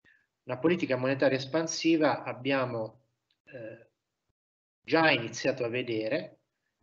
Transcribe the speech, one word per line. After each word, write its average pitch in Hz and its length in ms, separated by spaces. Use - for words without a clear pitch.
Una 127 160
politica 160 380
monetaria 131 400
espansiva 160 840
abbiamo, 123 840
eh, 113 440
già 160 260
iniziato 120 560
a 117 40
vedere 120 720